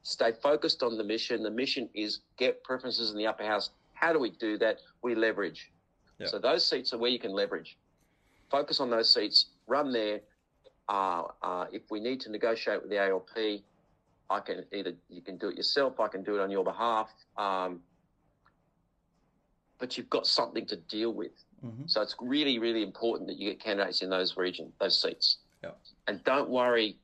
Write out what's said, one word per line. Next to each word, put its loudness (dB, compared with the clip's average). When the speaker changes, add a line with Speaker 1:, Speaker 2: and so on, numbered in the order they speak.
Speaker 1:
Stay 2
focused 2
on 0
the -2
mission. -2
The -2
mission -2
is -4
get 2
preferences -4
in -8
the 0
upper -2
house. 0
How 2
do 4
we 2
do -2
that? 2
We 0
leverage. 0
Speaker 2:
Yeah. -6
Speaker 1:
So -4
those 4
seats 0
are -4
where 2
you 0
can -6
leverage. -4
Focus 0
on 0
those 4
seats. 4
Run 2
there. 0
Uh, 2
uh, -2
if -10
we -4
need -2
to -10
negotiate 0
with -10
the 0
A 4
L 2
P, -2
I 0
can -8
either, -4
you -18
can -12
do -4
it -4
yourself, 0
I 2
can -6
do -2
it 2
on 0
your 0
behalf. 0
Um, -2
but -8
you've -8
got 2
something 2
to -6
deal -2
with. -6
Speaker 2:
Mm-hmm. -10
Speaker 1:
So 2
it's -4
really, 2
really 2
important -2
that -8
you -2
get -8
candidates 0
in -4
those 0
region, -4
those 4
seats. 2
Speaker 2:
Yeah. -10
Speaker 1:
And -4
don't 2
worry 4